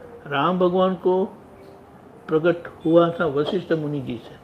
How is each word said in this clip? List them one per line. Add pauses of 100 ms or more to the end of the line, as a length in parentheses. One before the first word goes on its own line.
(260)
राम
भगवान
को (920)
प्रकट
हुआ
था
वशिष्ठ
मुनि
जी
से,